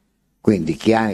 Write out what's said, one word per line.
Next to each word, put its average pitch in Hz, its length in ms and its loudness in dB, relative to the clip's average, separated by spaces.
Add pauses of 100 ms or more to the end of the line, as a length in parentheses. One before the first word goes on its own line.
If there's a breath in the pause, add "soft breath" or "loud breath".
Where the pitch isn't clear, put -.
(460)
Quindi 82 300 0
chi 110 180 0
ha, 110 200 0